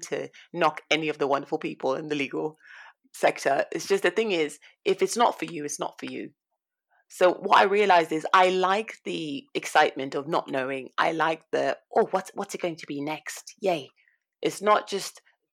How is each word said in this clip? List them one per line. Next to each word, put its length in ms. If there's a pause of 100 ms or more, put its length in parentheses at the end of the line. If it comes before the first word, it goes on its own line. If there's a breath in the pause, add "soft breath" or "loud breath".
to 220 (240 loud breath)
knock 360
any 200
of 80
the 100
wonderful 300
people 380
in 120
the 80
legal 420 (560 loud breath)
sector. 600
It's 140
just, 160
the 80
thing 200
is, 260 (280 soft breath)
if 160
it's 160
not 200
for 80
you, 200
it's 140
not 200
for 60
you. 240 (800)
So 240
what 260
I 40
realized 480
is 220
I 160
like 540
the 500
excitement 640
of 120
not 220
knowing. 480
I 140
like 400
the, 260 (180)
"Oh, 140
what's, 240
what's 220
it 60
going 160
to 100
be 140
next? 600
Yay." 280 (520)
It's 220
not 260
just 320 (320)